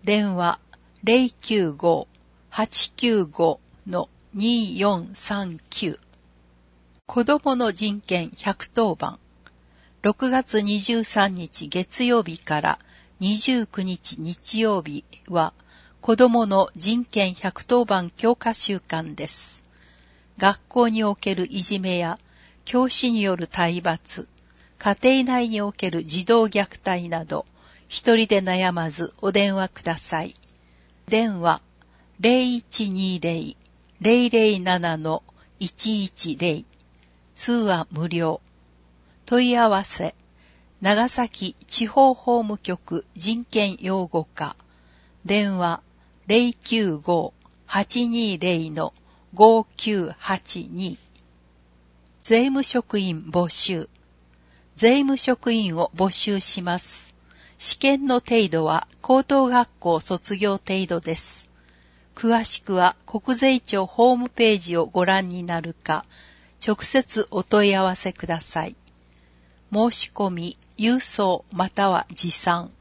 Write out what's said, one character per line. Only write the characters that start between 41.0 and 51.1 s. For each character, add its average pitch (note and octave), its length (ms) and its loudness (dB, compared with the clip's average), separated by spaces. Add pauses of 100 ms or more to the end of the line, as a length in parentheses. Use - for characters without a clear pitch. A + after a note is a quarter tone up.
崎 - 480 -6 (100)
地 - 200 -2
方 C4+ 260 6
法 A#3+ 300 0
務 G#3 160 -4
局 - 480 -6 (100)
人 A3+ 280 -4
権 G3 360 0
擁 F#3 260 -2
護 D#3+ 180 -2
課。 - 300 -10 (680)
電 G3+ 320 0
話、 E3+ 260 -2 (440)
零 A#3 260 4
九 G3+ 460 -2
五 E3 340 -2 (340)
八 A#3+ 420 -2
二 A3+ 300 -2
零 E3 320 -2
の D#3 220 -6 (400)
五 A3 340 6 (100)
九 F#3+ 420 -2
八 - 520 -6
二。 - 280 -8 (1200)